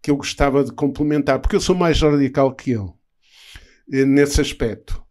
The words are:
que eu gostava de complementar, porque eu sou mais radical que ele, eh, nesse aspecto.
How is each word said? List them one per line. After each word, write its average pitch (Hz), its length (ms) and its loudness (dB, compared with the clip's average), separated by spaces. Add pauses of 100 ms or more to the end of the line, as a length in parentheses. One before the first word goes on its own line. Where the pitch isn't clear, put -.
que 147 120 -2
eu 143 40 2
gostava 139 460 -2
de 143 100 -4
complementar, 143 680 -2
porque - 160 0
eu 196 40 2
sou 190 140 0
mais 175 260 0
radical 139 540 2
que - 160 -8
ele, 104 180 -4 (1040)
eh, 135 120 2
nesse 143 360 2
aspecto. - 720 -6